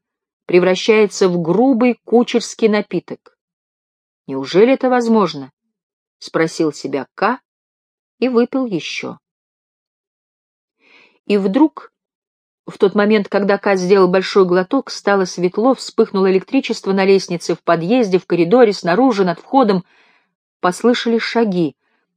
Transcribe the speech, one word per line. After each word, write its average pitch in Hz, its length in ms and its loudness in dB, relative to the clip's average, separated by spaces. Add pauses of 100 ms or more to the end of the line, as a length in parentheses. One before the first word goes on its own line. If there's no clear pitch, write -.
(460)
превращается 185 840 2
в 175 140 0
грубый 226 600 0
кучерский 226 640 0
напиток. - 720 -6 (920)
«Неужели 165 460 2
это 254 160 -2
возможно?» 214 640 0 (680)
спросил 160 540 -4
себя 139 420 -8
Ка 220 240 -4 (800)
и 254 100 -2
выпил 247 360 -2
ещё. 143 540 -10 (2000)
И 202 120 0
вдруг, 202 540 0 (720)
в - 120 -18
тот 196 180 0
момент, 208 340 2
когда 202 280 0
Ка 202 180 0
сделал 185 320 4
большой 190 380 2
глоток, 185 440 -2
стало 196 360 -2
светло, 208 500 -2
вспыхнуло 190 560 -2
электричество 196 640 -2
на 190 120 0
лестнице, 180 500 0
в - 80 -20
подъезде, 180 540 0
в - 80 -2
коридоре, 190 480 2
снаружи, 196 500 0
над 170 160 -2
входом. 208 460 0 (720)
Послышались 226 640 0
шаги. 180 540 -2 (420)